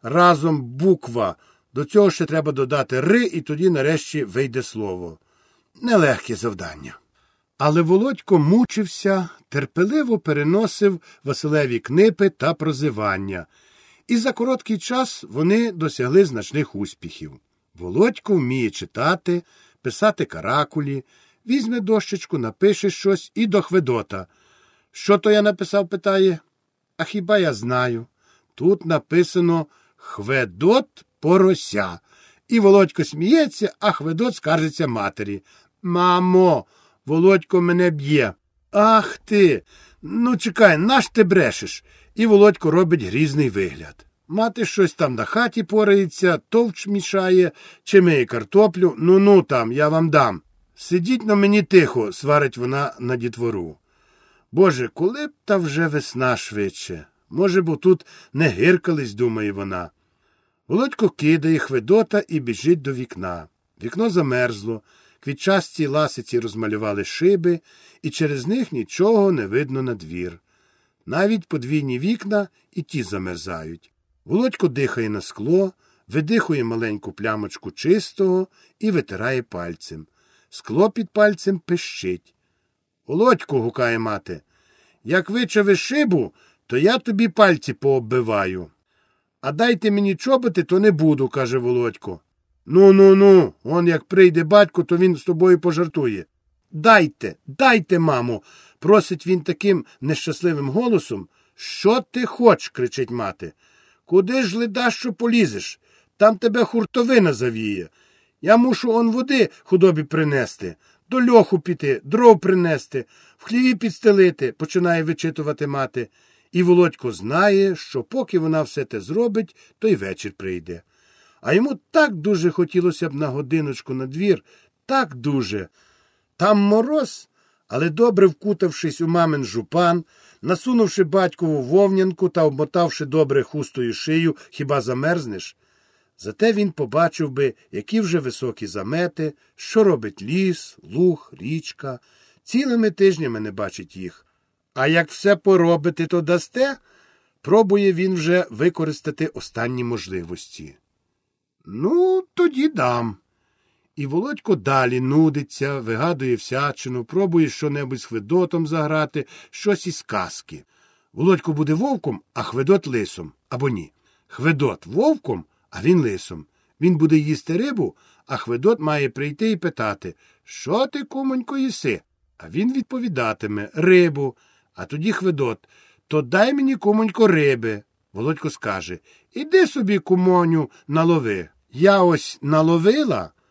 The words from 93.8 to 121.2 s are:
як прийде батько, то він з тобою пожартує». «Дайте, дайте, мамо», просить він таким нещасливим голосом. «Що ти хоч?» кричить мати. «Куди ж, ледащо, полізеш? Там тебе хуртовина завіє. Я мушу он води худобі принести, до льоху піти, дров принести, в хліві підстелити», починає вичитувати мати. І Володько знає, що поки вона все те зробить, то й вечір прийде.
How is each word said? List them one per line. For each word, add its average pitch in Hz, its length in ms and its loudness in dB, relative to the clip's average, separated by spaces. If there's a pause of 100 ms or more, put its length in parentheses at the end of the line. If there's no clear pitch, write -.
як 165 160 0
прийде 175 400 6
батько, 180 400 4
то 175 140 0
він 180 180 4
з - 80 -14
тобою 175 360 4
пожартує». 151 640 -2 (460)
«Дайте, 165 640 2 (120)
дайте, 190 520 2
мамо», 123 420 0 (380)
просить 180 480 2
він 180 140 0
таким 180 440 -2 (160)
нещасливим 147 680 -4
голосом. 165 580 -2 (280)
«Що - 460 -2 (100)
ти 240 140 -4
хоч?» - 440 2
кричить 123 420 -6
мати. 95 420 -8 (520)
«Куди 196 380 2
ж, 190 140 -4
ледащо, 233 560 -4
полізеш? 214 640 -2 (380)
Там 208 200 4
тебе 233 260 0
хуртовина 233 680 2
завіє. 107 560 -4 (520)
Я 208 160 4
мушу 240 340 0
он 233 200 2
води 254 380 0 (140)
худобі 175 400 2
принести, 135 720 -4 (340)
до 247 220 2
льоху 196 280 6
піти, 143 440 -4
дров 220 360 6
принести, 170 640 -2 (320)
в - 60 -20
хліві 247 320 0
підстелити», 185 760 2
починає 170 520 0
вичитувати 151 640 -4
мати. 131 420 -6 (420)
І 175 120 2
Володько 175 480 4
знає, 180 640 2
що - 280 -8
поки 240 360 -4
вона 160 220 0
все 143 240 -6
те 107 160 -8
зробить, 202 540 -4 (240)
то 220 80 0
й 196 80 4
вечір 98 420 -8
прийде. 90 440 -10 (600)